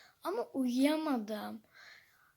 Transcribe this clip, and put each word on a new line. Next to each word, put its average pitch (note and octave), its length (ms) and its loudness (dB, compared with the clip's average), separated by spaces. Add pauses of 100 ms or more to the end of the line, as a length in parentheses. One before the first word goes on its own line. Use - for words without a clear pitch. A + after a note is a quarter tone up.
(240)
Ama G4+ 200 -2
uyuyamadım. B3 1160 0 (760)